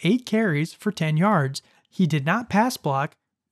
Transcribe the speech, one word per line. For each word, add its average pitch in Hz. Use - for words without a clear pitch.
eight 226
carries 175
for -
ten 156
yards. 160
He 185
did 147
not 220
pass 233
block 143